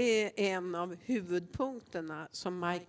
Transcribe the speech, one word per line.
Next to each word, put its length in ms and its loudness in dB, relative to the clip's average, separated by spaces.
är 160 4
en 200 -2
av 260 -2
huvudpunkterna 1300 -2
som 280 -4
Mike 300 0